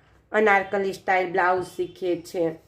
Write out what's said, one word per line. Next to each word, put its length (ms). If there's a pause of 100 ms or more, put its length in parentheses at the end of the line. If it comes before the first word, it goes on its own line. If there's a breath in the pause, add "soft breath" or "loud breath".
(320 soft breath)
અનારકલી 640
સ્ટાઇલ 380
બ્લાઉઝ 340
શીખીએ 560
છીએ. 340 (120)